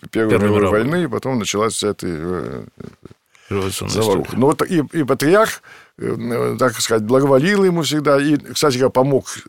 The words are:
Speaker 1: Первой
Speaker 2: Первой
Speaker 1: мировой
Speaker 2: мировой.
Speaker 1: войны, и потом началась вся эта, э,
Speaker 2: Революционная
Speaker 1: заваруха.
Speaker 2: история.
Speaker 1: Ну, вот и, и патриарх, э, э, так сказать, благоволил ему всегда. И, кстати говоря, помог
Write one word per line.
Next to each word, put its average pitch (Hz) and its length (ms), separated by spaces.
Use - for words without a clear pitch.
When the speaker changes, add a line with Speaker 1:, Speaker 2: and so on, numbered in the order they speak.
Speaker 1:
Первой 110 220
Speaker 2:
Первой 104 180
Speaker 1:
мировой 104 100
Speaker 2:
мировой. 104 220
Speaker 1:
войны, 170 220
и 151 40
потом 123 300
началась 104 340
вся 107 160
эта, 98 180
э, 76 580
Speaker 2:
Революционная 98 460
Speaker 1:
заваруха. 107 320
Speaker 2:
история. - 120
Speaker 1:
Ну, 123 100
вот 156 220
и, 160 280
и 160 60
патриарх, 151 580
э, 113 160
э, 120 440
так 123 200
сказать, 113 260
благоволил 139 600
ему 170 180
всегда. 143 380
И, 147 160
кстати 135 400
говоря, 127 140
помог 131 380